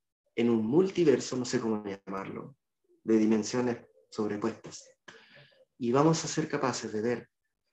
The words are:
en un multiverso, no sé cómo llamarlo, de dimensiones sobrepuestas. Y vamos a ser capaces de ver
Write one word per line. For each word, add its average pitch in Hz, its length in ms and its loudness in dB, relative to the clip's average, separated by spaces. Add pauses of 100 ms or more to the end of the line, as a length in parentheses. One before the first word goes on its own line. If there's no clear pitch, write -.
(360)
en 117 140 2
un 113 160 2
multiverso, 151 680 2
no 127 80 -2
sé 123 160 -2
cómo 107 240 -2
llamarlo, 98 720 -10 (480)
de 110 140 4
dimensiones 110 640 2 (300)
sobrepuestas. 107 800 -6 (880)
Y 120 140 -2
vamos 156 320 4
a 156 40 -6
ser - 200 -4
capaces 120 460 -4
de 107 80 -2
ver 117 280 -4 (440)